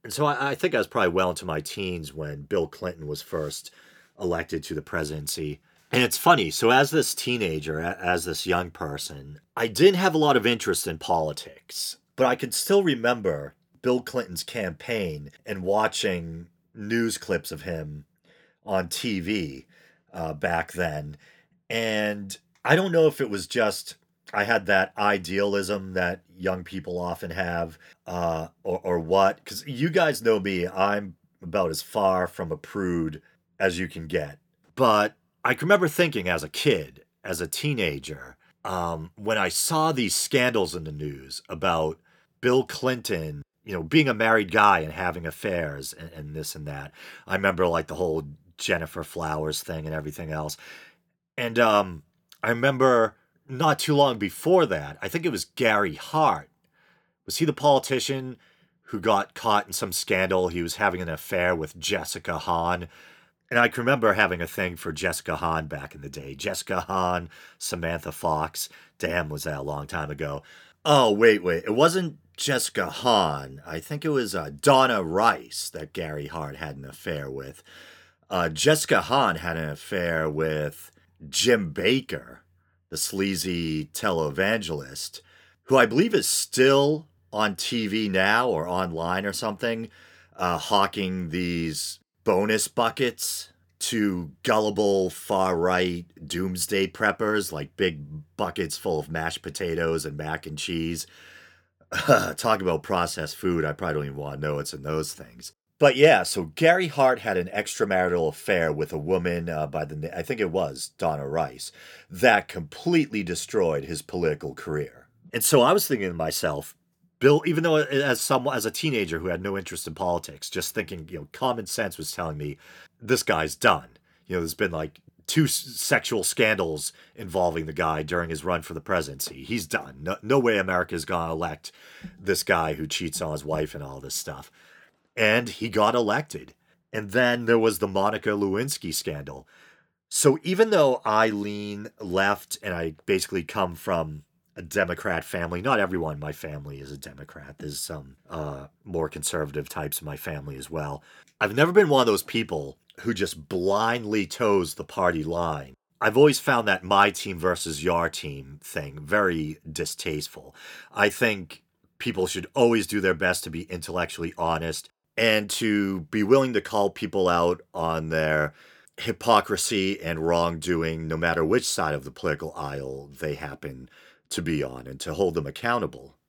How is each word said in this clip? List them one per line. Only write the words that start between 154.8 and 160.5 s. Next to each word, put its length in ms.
party 400
line. 500
I've 160
always 220
found 280
that 160
my 280
team 280
versus 440
your 260
team 520
thing 380
very 600
distasteful. 840